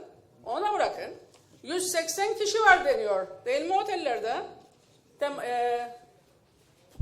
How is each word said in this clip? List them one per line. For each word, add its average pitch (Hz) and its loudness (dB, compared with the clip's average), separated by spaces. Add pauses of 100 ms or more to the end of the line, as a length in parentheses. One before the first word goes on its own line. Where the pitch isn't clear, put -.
(440)
ona 370 0
bırakın. 220 -2 (480)
Yüz 359 -2
seksen 392 0
kişi 427 0
var 381 8
deniyor, 202 2 (180)
değil 285 0
mi 381 2
otellerde? 269 -2 (840)
Tem-, 285 -2
e, 240 -2 (1000)